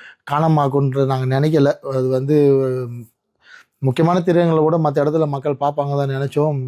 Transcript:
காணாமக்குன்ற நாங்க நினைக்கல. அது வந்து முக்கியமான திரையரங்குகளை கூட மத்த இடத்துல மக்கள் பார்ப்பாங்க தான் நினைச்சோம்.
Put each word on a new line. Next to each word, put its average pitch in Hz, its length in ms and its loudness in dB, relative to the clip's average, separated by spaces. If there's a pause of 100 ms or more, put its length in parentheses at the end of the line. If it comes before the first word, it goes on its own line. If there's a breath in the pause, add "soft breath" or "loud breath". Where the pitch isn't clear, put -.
(260 loud breath)
காணாமக்குன்ற 143 800 0
நாங்க 131 240 -2
நினைக்கல. 143 400 2 (200)
அது 131 200 -2
வந்து 135 280 0 (1400 loud breath)
முக்கியமான 160 380 2
திரையரங்குகளை 170 400 2
கூட 156 180 2
மத்த 147 260 0
இடத்துல 151 240 0
மக்கள் 143 260 -4
பார்ப்பாங்க 143 440 -4
தான் 139 120 -2
நினைச்சோம். 143 480 -2 (100)